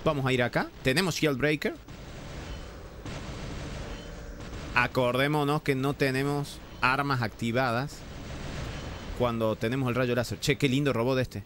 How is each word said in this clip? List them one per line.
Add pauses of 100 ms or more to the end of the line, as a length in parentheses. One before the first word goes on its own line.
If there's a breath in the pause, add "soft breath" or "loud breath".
Vamos
a
ir
acá. (160)
Tenemos
Shield
Breaker. (3000)
Acordémonos
que
no
tenemos (220)
armas
activadas (1200)
cuando
tenemos
el
rayo
láser.
Che,
qué
lindo
robot
este.